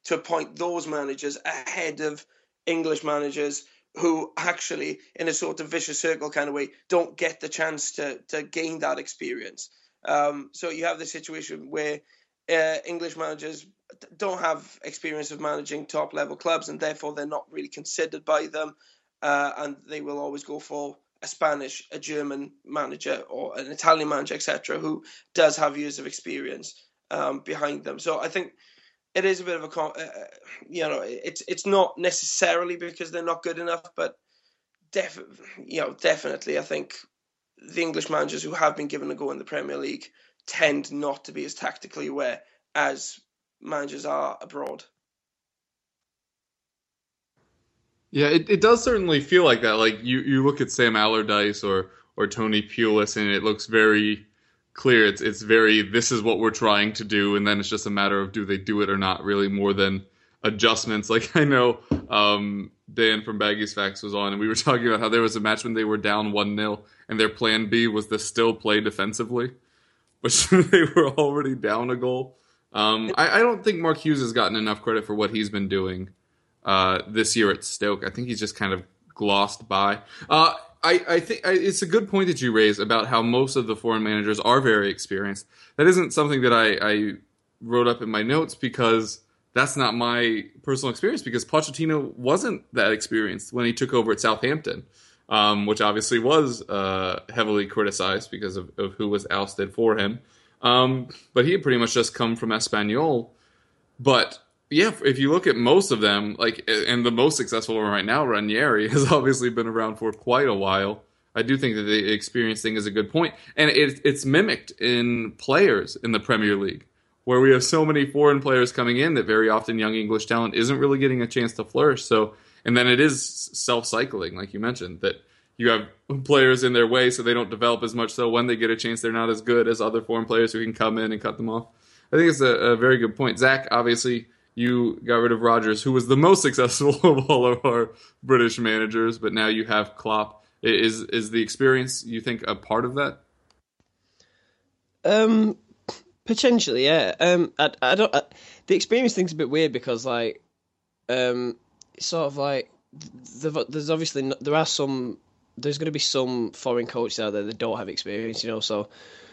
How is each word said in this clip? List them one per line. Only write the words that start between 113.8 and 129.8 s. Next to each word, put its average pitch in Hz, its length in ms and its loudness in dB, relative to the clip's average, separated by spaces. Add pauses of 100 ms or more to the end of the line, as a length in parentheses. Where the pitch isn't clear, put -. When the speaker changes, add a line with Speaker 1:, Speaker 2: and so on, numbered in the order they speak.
Speaker 2:
it's 139 200 0
mimicked 151 560 0
in 117 520 0
players 135 640 2
in 117 160 -4
the 107 80 0
Premier 104 360 2
League, 98 300 -6 (380)
where 127 160 4
we 135 120 8
have 127 100 6
so 156 220 2
many 147 220 2
foreign 143 340 4
players 131 320 2
coming 120 240 0
in 156 180 2
that 107 120 2
very 110 240 4
often 110 280 0
young 110 160 0
English 107 320 -2
talent 117 280 0
isn't 123 240 2
really 139 200 2
getting 131 220 2
a 117 60 0
chance 117 280 -2
to 110 100 -8
flourish. 139 400 0
So, 110 300 2 (300)
and 120 100 0
then 123 120 4
it 123 140 6
is - 520 0
self-cycling, 117 800 -2
like 98 200 -10
you 101 60 -8
mentioned, 92 420 -6
that 98 140 -2 (400)
you 117 120 2
have 104 180 2 (380)
players 131 400 6
in 123 80 4
their 120 140 6
way, 127 240 4
so 123 120 -6
they 117 100 2
don't 117 160 0
develop 117 360 0
as 113 100 -6
much. 117 180 -2
So 120 160 0
when 120 200 2
they 117 80 0
get 113 140 0
a 110 60 2
chance, 117 240 -6
they're 113 120 -2
not 113 180 0
as 110 100 -2
good 117 280 2
as 113 120 0